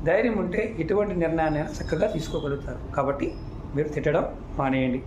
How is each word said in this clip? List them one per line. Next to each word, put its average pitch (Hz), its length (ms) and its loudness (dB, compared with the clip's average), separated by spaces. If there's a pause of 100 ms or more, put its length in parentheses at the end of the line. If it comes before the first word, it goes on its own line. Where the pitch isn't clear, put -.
ధైర్యం 208 340 4
ఉంటే 180 420 -2
ఎటువంటి 190 360 2
నిర్ణయాన్ని 160 460 2
చక్కగా 165 460 0
తీసుకోగలుగుతారు. 139 880 -4
కాబట్టి 139 320 0 (480)
మీరు 147 120 2
తిట్టడం 151 380 2 (340)
మానేయండి 131 480 2